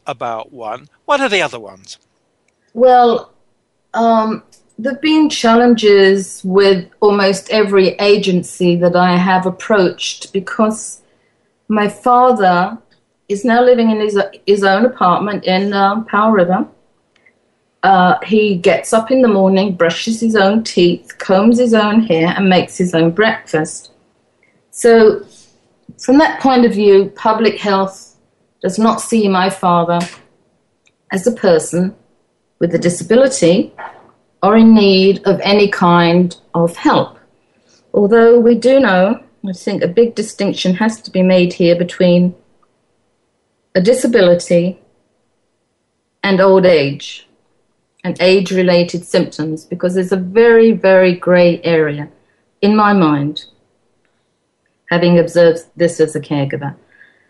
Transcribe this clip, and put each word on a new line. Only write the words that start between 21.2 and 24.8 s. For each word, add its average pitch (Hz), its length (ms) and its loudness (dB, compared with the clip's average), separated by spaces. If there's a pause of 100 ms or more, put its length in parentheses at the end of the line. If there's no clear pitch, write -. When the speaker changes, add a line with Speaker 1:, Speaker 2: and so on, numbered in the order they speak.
Speaker 2:
his 240 160 0
own 214 280 2
hair, 170 360 0
and 190 120 -2
makes 180 280 0
his 180 180 -4
own 165 180 0
breakfast. 208 800 -6 (800)
So, 226 520 2 (760)